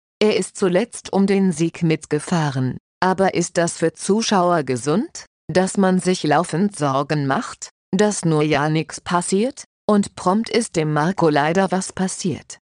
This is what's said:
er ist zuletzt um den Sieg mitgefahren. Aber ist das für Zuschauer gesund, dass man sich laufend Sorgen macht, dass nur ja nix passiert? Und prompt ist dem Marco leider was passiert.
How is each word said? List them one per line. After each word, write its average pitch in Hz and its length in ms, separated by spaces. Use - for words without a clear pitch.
er 214 160
ist - 180
zuletzt 190 560
um 196 160
den 196 240
Sieg 165 320
mitgefahren. 151 960
Aber 185 320
ist - 240
das 170 200
für 165 140
Zuschauer 180 720
gesund, 135 640
dass 185 240
man 185 240
sich 180 240
laufend 160 540
Sorgen 143 500
macht, - 420
dass 202 340
nur 156 160
ja 151 280
nix 156 300
passiert? 190 680
Und 208 280
prompt 208 340
ist - 260
dem 156 180
Marco 160 360
leider 160 420
was 190 220
passiert. - 640